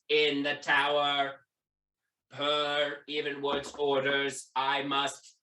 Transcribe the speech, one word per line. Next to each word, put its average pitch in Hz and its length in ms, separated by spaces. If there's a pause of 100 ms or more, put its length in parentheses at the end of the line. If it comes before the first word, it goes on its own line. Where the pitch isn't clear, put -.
in 147 340
the 143 120
tower. 143 760 (1000)
Per 147 680 (120)
Evenwood's 143 680
orders, 139 760
I 139 280
must 135 580